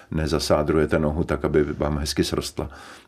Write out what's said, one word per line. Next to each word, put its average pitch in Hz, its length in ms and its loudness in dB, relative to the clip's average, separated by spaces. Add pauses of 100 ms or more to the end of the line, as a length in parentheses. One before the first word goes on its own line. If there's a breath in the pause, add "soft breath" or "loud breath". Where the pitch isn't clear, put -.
(100)
nezasádrujete 78 880 2
nohu 78 260 0
tak, 76 200 -2
aby 78 200 4
vám 73 340 -2
hezky 73 260 0
srostla. - 460 -4 (380 loud breath)